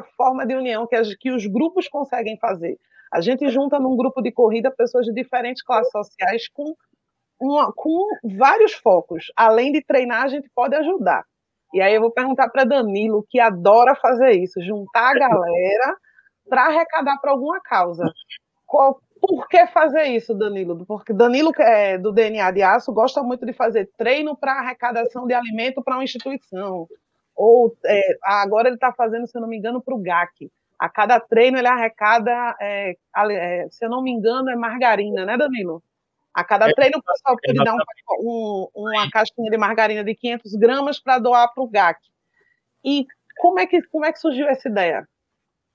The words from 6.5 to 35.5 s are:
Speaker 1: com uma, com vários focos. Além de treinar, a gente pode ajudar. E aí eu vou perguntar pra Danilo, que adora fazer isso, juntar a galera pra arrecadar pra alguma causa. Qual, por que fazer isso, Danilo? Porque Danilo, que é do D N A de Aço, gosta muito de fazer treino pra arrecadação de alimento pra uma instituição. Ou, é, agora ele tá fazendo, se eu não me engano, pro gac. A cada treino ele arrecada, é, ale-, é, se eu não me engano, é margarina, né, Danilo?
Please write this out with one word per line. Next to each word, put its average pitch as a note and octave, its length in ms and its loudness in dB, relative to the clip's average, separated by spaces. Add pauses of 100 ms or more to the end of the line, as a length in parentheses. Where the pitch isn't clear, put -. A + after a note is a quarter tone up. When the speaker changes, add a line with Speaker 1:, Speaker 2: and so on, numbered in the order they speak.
Speaker 1:
com D4+ 220 -10 (640)
uma, C4+ 340 0
com E4+ 340 -2 (300)
vários G4 360 4
focos. F3 520 0 (100)
Além A3+ 360 4
de D4+ 120 0
treinar, B3 400 0
a C#4 40 -2
gente C#4 260 -8
pode A#3+ 220 0
ajudar. C#4+ 480 0 (500)
E F#3+ 80 0
aí G3 140 4
eu A3 60 2
vou A#3 100 0
perguntar B3+ 380 0
pra C4+ 140 2
Danilo, G#3+ 640 0
que B3+ 120 0
adora A3+ 560 6
fazer B3+ 380 2
isso, F#3 280 -2
juntar G#3+ 540 0
a C4 40 2
galera G3+ 800 0 (500)
pra B3+ 200 2
arrecadar D#4 520 0
pra C#4+ 120 -2
alguma C#4+ 300 -2
causa. F3 420 -2 (640)
Qual, C4+ 340 2 (200)
por F4+ 280 0
que F4 200 6
fazer D#4 360 2
isso, A#3+ 300 -2
Danilo? F#3+ 520 -6
Porque G#3 280 -8
Danilo, B3 380 4
que D4+ 100 -2
é G#3 360 4
do G3 140 -4
D G#3+ 180 2
N A3 100 -6
A F#3 120 0
de F#3 100 -2
Aço, G#3+ 300 2
gosta A#3 320 0
muito B3 220 -6
de B3 80 -6
fazer A3 440 -2
treino C#4+ 380 -2
pra C4+ 240 -4
arrecadação A#3+ 680 -6
de B3 80 -2
alimento A#3+ 500 -4
pra C4 120 -4
uma C4 80 -4
instituição. G3+ 840 -10 (480)
Ou, A#3 400 4 (100)
é, G3+ 160 2 (220)
agora G3+ 440 0
ele B3 100 0
tá - 160 0
fazendo, A#3 340 -4
se A#3 100 -14
eu A#3 40 -8
não A3+ 60 -8
me A3+ 100 -8
engano, A#3 240 -6
pro C4 160 -8
gac. F3 320 -2 (480)
A E3+ 120 -4
cada G#3+ 300 2
treino B3 380 4
ele B3 100 0
arrecada, A3+ 640 0 (280)
é, G3+ 360 -6 (180)
ale-, G#3 220 0
é, F3 340 -4
se - 160 -10
eu A3+ 40 -6
não B3+ 120 -4
me C4 100 -4
engano, A#3+ 380 -2
é B3 60 -4
margarina, A3 680 -2
né, A3 120 -2
Danilo? G#3+ 440 -4 (520)